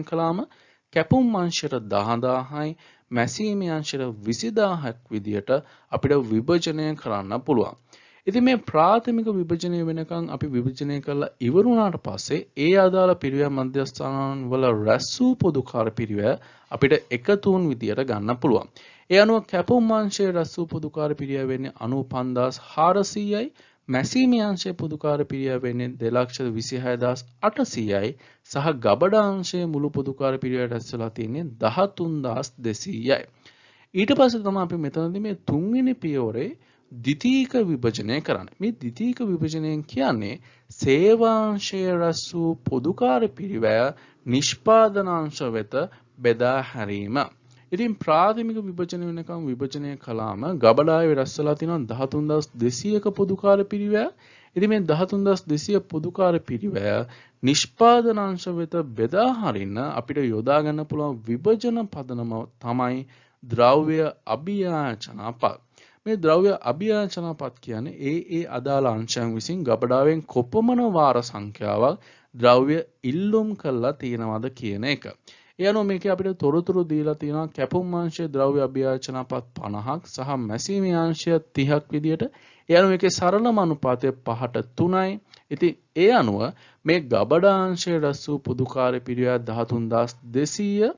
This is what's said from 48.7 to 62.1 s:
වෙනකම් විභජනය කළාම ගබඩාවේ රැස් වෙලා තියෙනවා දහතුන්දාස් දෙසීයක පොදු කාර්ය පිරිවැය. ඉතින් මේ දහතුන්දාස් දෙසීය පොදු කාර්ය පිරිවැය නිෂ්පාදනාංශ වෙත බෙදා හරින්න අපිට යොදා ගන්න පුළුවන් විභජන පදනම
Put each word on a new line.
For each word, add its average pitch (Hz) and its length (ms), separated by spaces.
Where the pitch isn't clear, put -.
වෙනකම් 170 400
විභජනය 139 500
කළාම 110 460
ගබඩාවේ 151 580
රැස් 135 200
වෙලා 147 200
තියෙනවා 160 320
දහතුන්දාස් 147 560
දෙසීයක 127 440
පොදු 190 180
කාර්ය 202 280
පිරිවැය. 208 440
ඉතින් 190 140
මේ 214 200
දහතුන්දාස් 190 580
දෙසීය 156 320
පොදු 160 280
කාර්ය 175 300
පිරිවැය 110 520
නිෂ්පාදනාංශ 208 1080
වෙත 165 140
බෙදා 143 340
හරින්න 101 360
අපිට 143 420
යොදා 123 320
ගන්න 151 280
පුළුවන් 147 360
විභජන 220 640
පදනම 127 420